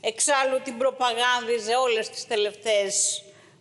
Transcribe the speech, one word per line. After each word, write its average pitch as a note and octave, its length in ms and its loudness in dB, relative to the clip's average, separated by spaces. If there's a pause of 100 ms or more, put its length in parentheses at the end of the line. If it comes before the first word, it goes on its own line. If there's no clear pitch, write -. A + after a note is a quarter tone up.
Εξάλλου, C4 600 0
την B3+ 160 -10
προπαγάνδιζε A#3+ 960 0
όλες A#3 360 2
τις - 160 -14
τελευταίες G#3 960 -2 (380)